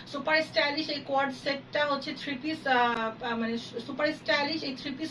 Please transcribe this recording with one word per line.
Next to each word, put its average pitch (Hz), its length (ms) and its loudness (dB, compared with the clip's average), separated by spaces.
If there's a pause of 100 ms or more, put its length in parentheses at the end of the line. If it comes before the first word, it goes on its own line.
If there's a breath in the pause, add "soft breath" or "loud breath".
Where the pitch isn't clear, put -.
(120)
সুপার 311 300 2
স্টাইলিশ 311 460 0
এই 285 120 -4
কোয়ার্ড 269 320 2 (120)
সেটটা 294 420 0
হচ্ছে - 260 0
থ্রি 277 300 -6
পিস, 311 240 -4
আহ, 240 580 4
আহ, 226 120 0
মানে 226 220 0
সুপার 262 540 -2
স্টাইলিশ 302 500 0
এই 269 180 -4
থ্রি 294 180 -6
পিস 311 120 -4